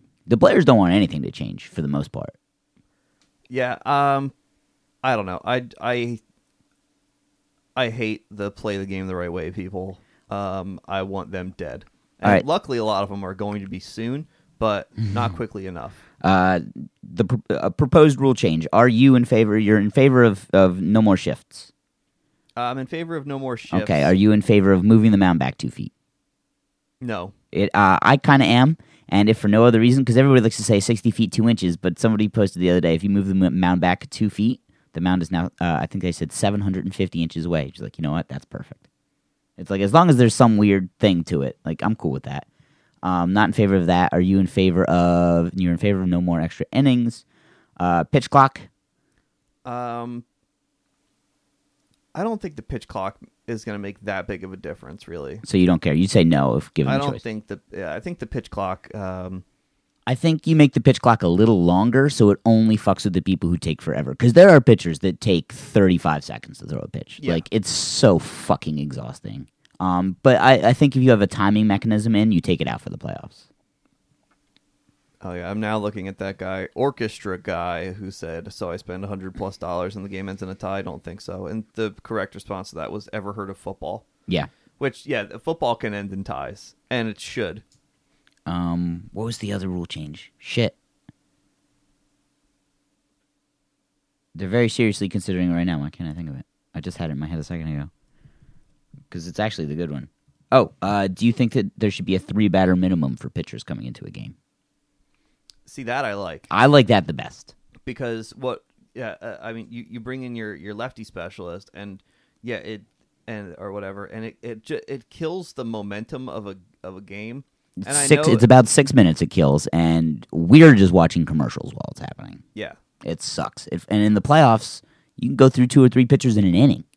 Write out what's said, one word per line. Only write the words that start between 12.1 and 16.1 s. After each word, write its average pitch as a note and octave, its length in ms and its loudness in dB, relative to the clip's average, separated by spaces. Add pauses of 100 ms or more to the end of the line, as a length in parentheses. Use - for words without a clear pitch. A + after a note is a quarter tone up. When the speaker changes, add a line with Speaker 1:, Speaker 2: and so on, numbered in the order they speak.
Speaker 2:
And G2+ 100 0
Speaker 1:
All - 20 6
right. G2+ 140 4
Speaker 2:
luckily, D3 320 -4
a A2 80 -4
lot G2+ 180 -2
of G2 60 -8
them G2+ 160 -10
are F#2 80 -10
going G#2 280 -8
to G2 60 -12
be F#2+ 120 -12
soon, B2 480 -10 (320)
but G#2 280 -2 (100)
not A2 380 -4
Speaker 1:
<laughs> - 0 -
Speaker 2:
quickly G#2 320 -10
enough. E2 260 -12 (280)